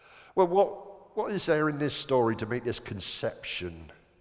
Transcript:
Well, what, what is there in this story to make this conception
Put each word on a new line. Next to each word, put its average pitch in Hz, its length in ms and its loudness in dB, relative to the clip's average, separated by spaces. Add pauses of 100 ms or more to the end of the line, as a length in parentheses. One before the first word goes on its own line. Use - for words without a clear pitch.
(360)
Well, 185 120 6
what, - 680 0
what 214 160 -2
is 190 140 -2
there 156 240 4
in 147 80 -2
this 143 160 0
story 117 440 2
to 110 100 -4
make 120 160 -4
this 117 160 -4
conception 85 1120 -8 (300)